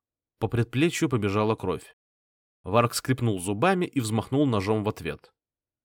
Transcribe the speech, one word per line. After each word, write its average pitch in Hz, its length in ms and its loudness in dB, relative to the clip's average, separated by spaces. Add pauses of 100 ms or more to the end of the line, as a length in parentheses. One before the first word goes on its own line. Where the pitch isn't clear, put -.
(380)
По 113 100 -2
предплечью 131 600 0
побежала 107 460 2
кровь. 92 420 -6 (680)
Варк 113 300 2
скрипнул 120 460 -2
зубами 117 460 0
и - 140 -4
взмахнул 113 460 0
ножом 107 380 0
в 101 40 -4
ответ. 82 440 -6 (520)